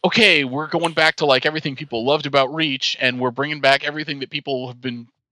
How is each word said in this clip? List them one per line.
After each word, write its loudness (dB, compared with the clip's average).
okay, 4
we're -6
going -2
back 2
to, 0
like, 4
everything -2
people -6
loved 2
about 2
Reach, -2
and 0
we're 0
bringing -6
back 4
everything -6
that -10
people -6
have -14
been -8